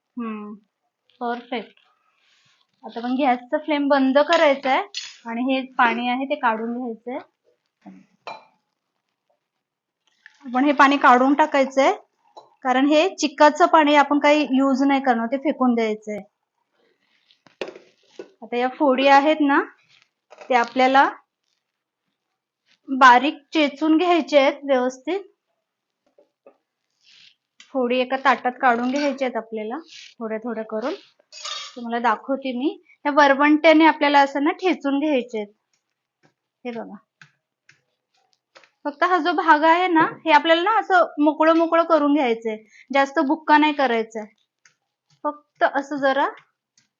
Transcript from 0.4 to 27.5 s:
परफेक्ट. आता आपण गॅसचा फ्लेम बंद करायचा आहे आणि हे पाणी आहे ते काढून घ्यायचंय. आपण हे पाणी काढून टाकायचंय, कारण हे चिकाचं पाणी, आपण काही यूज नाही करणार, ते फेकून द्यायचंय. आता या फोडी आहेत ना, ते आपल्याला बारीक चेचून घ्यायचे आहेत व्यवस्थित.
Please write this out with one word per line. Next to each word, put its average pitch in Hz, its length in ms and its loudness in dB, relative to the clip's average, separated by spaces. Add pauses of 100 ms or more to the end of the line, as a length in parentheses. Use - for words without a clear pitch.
परफेक्ट. 240 520 -10 (1080)
आता 233 160 -16
आपण 247 200 -6
गॅसचा 254 380 -2
फ्लेम 302 300 -4
बंद 269 300 2 (100)
करायचा 285 440 2
आहे - 580 -8
आणि 233 140 -6
हे 262 180 -2 (160)
पाणी 240 320 0
आहे 254 160 -4
ते 285 100 -6
काढून 233 400 -4
घ्यायचंय. 240 420 -12 (3250)
आपण 254 200 -2
हे 294 60 2
पाणी 285 260 4
काढून 262 360 4
टाकायचंय, 277 580 0 (720)
कारण 262 240 0
हे 311 280 2
चिकाचं 302 500 2
पाणी, 320 300 2
आपण 285 240 2
काही 294 320 2
यूज 269 320 0
नाही 277 180 0
करणार, 233 260 -2
ते 269 100 -6
फेकून 262 380 -2
द्यायचंय. 214 440 -6 (2250)
आता 240 140 -8
या 247 120 -2
फोडी 262 380 0
आहेत 277 320 4
ना, 285 220 2 (880)
ते 269 60 0
आपल्याला 262 540 2 (1800)
बारीक 262 480 4 (160)
चेचून 311 440 0
घ्यायचे 339 400 0
आहेत 285 260 2
व्यवस्थित. 269 580 -4 (2500)